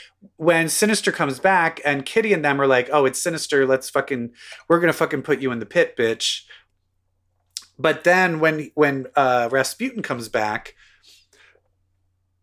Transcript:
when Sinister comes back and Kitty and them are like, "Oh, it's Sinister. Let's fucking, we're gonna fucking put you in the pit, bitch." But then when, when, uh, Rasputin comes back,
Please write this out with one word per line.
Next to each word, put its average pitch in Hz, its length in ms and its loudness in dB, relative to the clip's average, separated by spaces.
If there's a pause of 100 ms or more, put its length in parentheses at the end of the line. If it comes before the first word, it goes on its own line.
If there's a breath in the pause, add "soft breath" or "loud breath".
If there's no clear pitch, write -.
(360 loud breath)
when 165 320 2
Sinister 208 440 0
comes 139 280 -2
back 180 440 2
and 139 220 -2
Kitty 220 260 0
and 160 120 0
them 139 160 0
are 139 60 2
like, 127 260 2
"Oh, 147 120 4
it's 131 160 -2
Sinister. 147 460 -2
Let's 131 240 0
fucking, 123 420 -4 (360 loud breath)
we're 170 120 4
gonna 170 120 2
fucking 147 300 -2
put 135 180 -2
you 131 120 -2
in 120 60 -6
the 110 80 -10
pit, 165 300 0
bitch." 113 460 -2 (1400 soft breath)
But 151 260 -2
then 175 340 2
when, 156 360 0
when, 139 320 0 (100)
uh, 123 340 2
Rasputin 214 520 -2
comes 120 260 -8
back, 107 460 -4 (1700 soft breath)